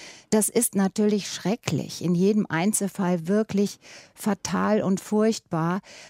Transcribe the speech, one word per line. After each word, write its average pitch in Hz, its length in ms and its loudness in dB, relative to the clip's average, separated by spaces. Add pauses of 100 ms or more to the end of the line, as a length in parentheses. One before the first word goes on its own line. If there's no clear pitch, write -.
(320)
Das 214 180 4
ist - 240 0
natürlich 202 560 0
schrecklich, - 720 -4
in 175 120 0
jedem 202 340 2
Einzelfall 180 800 -2
wirklich 202 500 0 (380)
fatal 196 640 0
und 180 180 0
furchtbar. 202 800 0 (280)